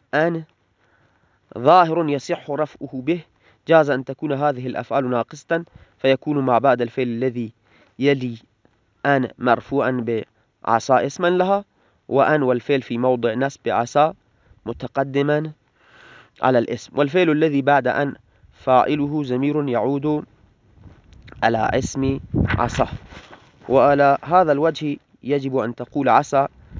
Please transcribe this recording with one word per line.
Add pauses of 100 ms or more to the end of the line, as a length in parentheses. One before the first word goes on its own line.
(140)
أن (1120)
ظاهر
يصح
رفعه
به، (460)
جاز
أن
تكون
هذه
الأفعال
ناقصة (340)
فيكون
ما
بعد
الفعل
الذي (460)
يلي (680)
أن (100)
مرفوعا
بعصا
اسما
لها، (440)
وأن
والفعل
في
موضع
نصب
عصا (520)
متقدما (880)
على
الاسم،
والفعل
الذي
بعد
أن (380)
فاعله
ضمير
يعود (1160)
على
اسم (280)
عصا. (800)
وعلى
هذا
الوجه (260)
يجب
أن
تقول:
"عسى (320)